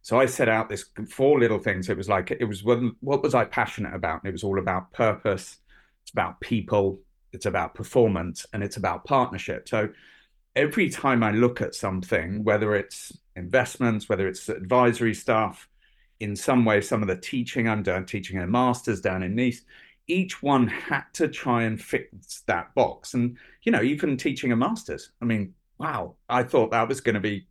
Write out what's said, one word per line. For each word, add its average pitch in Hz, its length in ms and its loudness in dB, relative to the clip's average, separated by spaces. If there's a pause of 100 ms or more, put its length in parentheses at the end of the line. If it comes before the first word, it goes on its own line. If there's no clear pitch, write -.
So 113 160 2
I 135 80 6
set 120 220 2
out 110 200 2
this - 180 -8 (240)
four 139 280 6
little 110 200 4
things. 92 320 -2
It 95 60 0
was 95 120 -6
like, 95 220 2
it - 180 -2
was, 98 160 -8
what, 120 160 4 (200)
what 139 220 0
was 151 120 2
I 117 100 4
passionate - 500 -4
about? 85 280 -4
And 95 80 -6
it - 20 -8
was 85 100 -8
all 98 160 0
about 92 340 -2
purpose. 101 680 -2 (440)
It's - 100 -20
about - 280 -2
people. 98 600 0 (320)
It's 95 140 -8
about 87 280 -2
performance, 95 800 0
and 101 120 -4
it's - 140 -8
about 87 260 -4
partnership. 117 640 -2
So 107 220 0 (680)
every 147 320 2
time 127 340 2
I 107 80 2
look 120 300 2
at - 140 -4
something, 95 680 -2
whether 107 320 2
it's - 380 -4 (240)
investments, 107 720 0
whether 98 180 0
it's - 220 -6
advisory 117 680 2
stuff, 110 540 -2 (500)
in 104 160 -6
some 123 300 2
way, 107 160 6
some 107 220 -2
of 98 60 -2
the 92 80 0
teaching 117 520 -2
I'm 107 140 0
doing, 92 220 -2
teaching 95 340 -6
a 90 80 -2
master's 120 540 0
down 95 220 -2
in 95 140 -2
Nice, 123 260 0 (460)
each 185 340 -2
one 135 240 4
had - 380 -4 (100)
to 156 140 2
try 120 340 -2
and 113 180 -2
fix - 680 -8
that 87 280 -2
box. - 400 0
And, 120 220 0 (260)
you 226 80 0
know, 123 120 4
even 143 340 0
teaching 131 340 -2
a 117 60 2
master's, 156 560 -4 (100)
I - 20 -6
mean, 104 300 -2 (240)
wow, 135 380 -6 (120)
I 123 140 2
thought 117 300 2
that 113 160 2
was 131 120 -2
gonna 107 200 0
be 101 300 -4